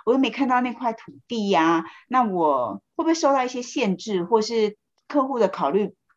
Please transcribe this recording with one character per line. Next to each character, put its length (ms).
我 80
又 60
没 100
看 180
到 140
那 140
块 180
土 200
地 280
啊， 300
那 140
我 600
会 80
不 0
会 100
受 180
到 120
一 40
些 140
限 340
制， 280
或 180
是 340
客 200
户 120
的 100
考 220
虑， 240